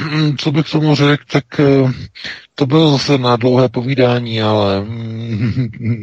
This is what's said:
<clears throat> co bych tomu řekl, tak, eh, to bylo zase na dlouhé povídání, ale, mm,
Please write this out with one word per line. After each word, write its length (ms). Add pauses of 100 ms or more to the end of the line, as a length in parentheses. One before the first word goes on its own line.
(120)
<clears throat> 260
co 140
bych 180
tomu 240
řekl, 380
tak, 280
eh, 320 (640)
to 120
bylo 260
zase 260
na 180
dlouhé 320
povídání, 720
ale, 380
mm, 840 (360)